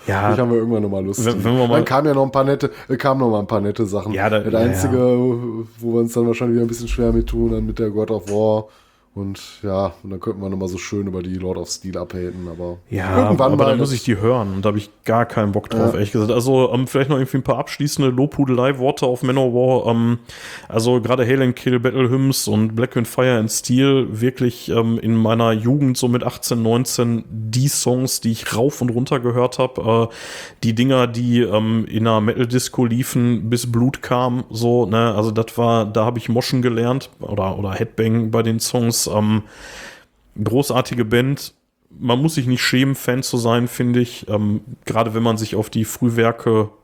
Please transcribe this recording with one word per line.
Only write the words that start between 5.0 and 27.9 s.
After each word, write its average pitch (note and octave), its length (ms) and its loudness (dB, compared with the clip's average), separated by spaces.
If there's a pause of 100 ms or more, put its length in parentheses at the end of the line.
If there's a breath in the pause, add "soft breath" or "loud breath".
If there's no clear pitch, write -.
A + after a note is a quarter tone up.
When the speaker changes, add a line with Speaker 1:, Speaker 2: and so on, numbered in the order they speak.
Speaker 2:
wo A#2 140 -2
wir A#2 80 4
uns A#2 100 0
dann A#2+ 160 0
wahrscheinlich A#2+ 280 0
wieder A#2 100 2
ein - 20 -2
bisschen A#2 220 -8
schwer A#2 240 0
mit A2+ 140 2
tun, A2+ 240 -2
dann A2 140 -2
mit A2 140 -6
der A2 100 -2
God G#2+ 220 -2
of G2+ 180 -4
War. G#2+ 360 2 (500 soft breath)
Und G2 260 -8 (220)
ja, G2 300 -2 (100)
und G2 80 -14
dann F#2 80 -10
könnten G2+ 240 -6
wir G2 60 -6
nochmal F#2+ 180 -4
so F2+ 100 -6
schön G2+ 300 -6
über F#2 160 -6
die F#2 100 -6
Lord F#2 240 -6
of E2+ 120 -8
Steel F#2 280 -10
abhaten, F2+ 540 -8
aber F2 260 -10 (100)
Speaker 1:
Ja, F#2 360 0
Speaker 2:
irgendwann C3 300 4
Speaker 1:
aber C#3+ 100 4
Speaker 2:
mal - 80 4
Speaker 1:
dann A2+ 80 2
muss C#3 100 2
Speaker 2:
das C3 80 -2
Speaker 1:
ich - 60 -8
die A2+ 140 0
hören A2 360 0
und F#2+ 100 -6
da G#2+ 60 2
hab G#2 60 -2
ich G#2+ 160 -6 (140)
gar A#2 200 2
keinen G#2 280 0
Bock - 180 -4
drauf, A2+ 160 2
Speaker 2:
Ja. A#2 80 2
Speaker 1:
ehrlich G2+ 160 -2
gesagt. G#2+ 200 2
Also, B2+ 400 2
ähm, B2+ 140 0
vielleicht C3 240 0
noch D3 80 2
irgendwie C3 200 -2
ein B2+ 60 -2
paar B2+ 140 0
abschließende C#3+ 540 -2
Lobhudelei-Worte C3 960 0
auf B2 160 -2
Manowar. B2+ 680 2
Ähm, A#2 300 2 (500 loud breath)
also A#2 320 2
gerade A#2+ 240 2
Hell C3+ 160 2
and B2 140 2
Kill, B2+ 240 0
Battle B2 320 2
Hymns C3+ 360 2
und A2 280 2
Black A#2+ 200 0
Wind, A#2+ 120 0
Fire B2+ 320 2
and A2 120 0
Steel, C3+ 540 2 (160)
wirklich, B2 480 -2
ähm, A2+ 300 2
in A2+ 160 0
meiner A2+ 360 4
Jugend, B2 460 2
so C3 100 0
mit A#2+ 160 2
achtzehn, A#2+ 380 -4
neunzehn, A#2 640 0
die A2 420 -2
Songs, B2+ 520 -2